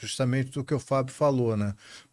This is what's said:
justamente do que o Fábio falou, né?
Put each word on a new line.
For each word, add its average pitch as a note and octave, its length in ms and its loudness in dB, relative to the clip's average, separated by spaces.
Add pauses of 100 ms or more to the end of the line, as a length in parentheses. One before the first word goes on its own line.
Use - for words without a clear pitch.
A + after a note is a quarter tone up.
justamente C3 520 0
do C3 120 -6
que - 100 -4
o C3 40 2
Fábio C3 360 0
falou, B2+ 420 2
né? G2+ 180 0 (380)